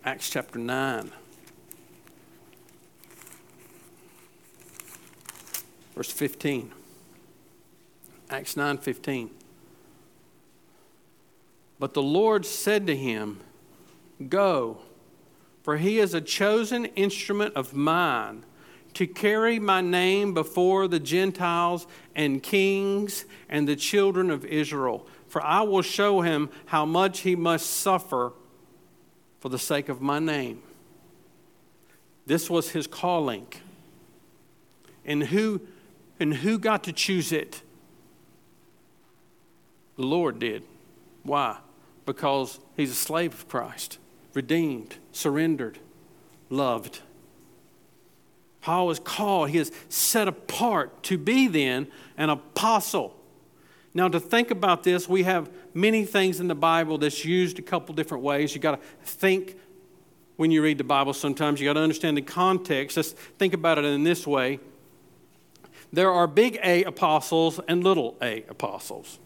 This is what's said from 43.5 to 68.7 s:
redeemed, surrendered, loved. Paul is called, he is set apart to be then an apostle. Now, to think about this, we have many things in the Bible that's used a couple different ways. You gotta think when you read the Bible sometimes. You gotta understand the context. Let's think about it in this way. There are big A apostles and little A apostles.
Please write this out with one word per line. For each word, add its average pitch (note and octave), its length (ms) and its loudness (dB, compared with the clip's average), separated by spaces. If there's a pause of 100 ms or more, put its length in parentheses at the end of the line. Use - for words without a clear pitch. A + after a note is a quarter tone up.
redeemed, C#3 640 -2 (160)
surrendered, C#3+ 640 0 (720)
loved. B2+ 520 -2 (1600)
Paul F3 300 2
is D#3+ 80 -2
called, F#3+ 520 0
he E3 80 2
is D#3 120 0 (180)
set - 380 2
apart F#3+ 800 -2
to F#3 120 0
be A#3 300 4
then C#3+ 400 2 (300)
an D3+ 120 0
apostle. F#3+ 880 0 (800)
Now, C#3+ 140 4
to E3 120 2
think A#3 300 2
about F3+ 340 2
this, F3+ 240 2
we F#3 140 4
have F3 280 0 (220)
many G#3+ 320 2
things F#3+ 360 2
in F3+ 80 -2
the E3 60 0
Bible D#3+ 440 2
that's D3 260 -2
used F3+ 340 0
a F3 40 -14
couple D#3+ 320 -6
different C#3+ 280 -4
ways. C#3+ 320 0
You C#3+ 60 -10
gotta D3 200 0 (220)
think - 540 0 (800)
when D#3+ 140 2
you D#3 120 6
read D3+ 160 2
the C#3 60 -2
Bible C#3 280 2
sometimes. C#3+ 480 0
You C#3 80 2
gotta D3 120 4
understand D#3 360 2
the C#3+ 60 -2
context. F3 760 0
Let's D#3+ 160 -2
think - 420 -2
about D#3+ 240 2
it D3 60 0
in C#3+ 200 2
this E3+ 220 0
way. C3+ 340 0 (1300)
There F#3 180 4
are F3 160 4
big G#3+ 360 4
A F3+ 220 4
apostles D#3+ 840 2
and F3 160 0
little E3 400 2
A A2+ 260 -4
apostles. - 760 -10